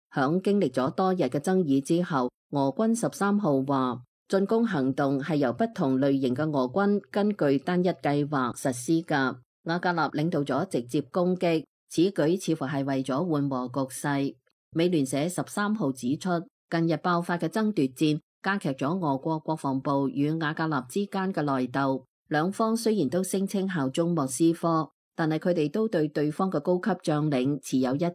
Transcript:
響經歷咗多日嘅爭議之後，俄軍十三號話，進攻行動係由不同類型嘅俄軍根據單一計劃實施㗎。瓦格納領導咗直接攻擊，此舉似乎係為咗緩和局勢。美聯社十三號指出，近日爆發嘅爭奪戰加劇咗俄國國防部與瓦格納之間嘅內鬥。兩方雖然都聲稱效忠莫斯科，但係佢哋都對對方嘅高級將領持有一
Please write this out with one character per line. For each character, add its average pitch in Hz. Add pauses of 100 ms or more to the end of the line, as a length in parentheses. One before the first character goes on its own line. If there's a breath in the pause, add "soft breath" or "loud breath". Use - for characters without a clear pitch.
(120)
響 151
經 202
歷 156
咗 131
多 185
日 180
嘅 -
爭 190
議 139
之 170
後， 131 (220)
俄 139
軍 226
十 226
三 202
號 147
話， 127 (240)
進 196
攻 226
行 139
動 139
係 151
由 135
不 170
同 135
類 139
型 127
嘅 147
俄 131
軍 202 (120)
根 208
據 143
單 180
一 185
計 147
劃 131
實 135
施 123 (100)
㗎。 135 (300)
瓦 170
格 180
納 156
領 151
導 165
咗 139
直 139
接 139
攻 180
擊， 170 (240)
此 -
舉 175
似 165
乎 151
係 139
為 135
咗 139
緩 143
和 127
局 131
勢。 139 (380)
美 165
聯 151
社 147
十 156
三 208
號 170
指 131
出， 185 (400)
近 165
日 160
爆 175
發 175
嘅 165
爭 214
奪 143
戰 156 (240)
加 196
劇 156
咗 143
俄 135
國 160
國 156
防 135
部 139
與 143
瓦 156
格 160
納 139
之 202
間 190
嘅 165
內 131
鬥。 135 (260)
兩 156
方 220
雖 226
然 151
都 180
聲 190
稱 190
效 143
忠 170
莫 143
斯 165
科， 165 (260)
但 160
係 156
佢 180
哋 151
都 220
對 156
對 147
方 190
嘅 156
高 180
級 180
將 151
領 135
持 -
有 127
一 156